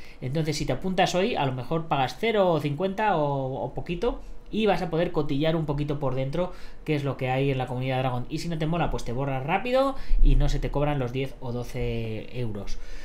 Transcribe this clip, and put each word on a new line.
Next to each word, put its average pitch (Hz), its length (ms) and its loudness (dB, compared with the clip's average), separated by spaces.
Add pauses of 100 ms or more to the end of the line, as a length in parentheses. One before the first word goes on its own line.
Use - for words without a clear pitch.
(220)
entonces 151 340 -2
si 151 100 -2
te 160 60 0
apuntas 180 420 2
hoy, 196 220 2
a 143 100 0
lo 131 60 0
mejor 160 360 -4
pagas 135 300 0
cero 202 440 2
cincuenta 190 560 0
o, 135 480 -2
o 135 80 -8
poquito 226 480 -4 (280)
y 214 160 0
vas 180 160 4
a 175 80 -2
poder 165 220 0
cotillar 151 460 2
un 160 80 -2
poquito 147 340 -2
por 131 160 -2
dentro 143 380 -2 (320)
qué 156 100 0
es 139 80 -2
lo 135 140 -2
que 127 120 -2
hay 139 220 2
en 131 60 0
la 127 100 -2
comunidad 127 320 -2
Dragon. 123 300 -2
Y 156 80 -4
si 156 100 -6
no 165 100 -2
te 156 100 -2
mola, 156 240 0
pues 117 120 -2
te - 80 -2
borras 131 340 -2
rápido 247 500 0 (280)
y 143 120 10
no 143 120 6
se 139 120 2
te 131 120 -2
cobran 147 280 0
los 123 120 -2
diez 131 300 -4
o 123 100 -6
doce 117 880 -4
euros. 104 380 -2 (280)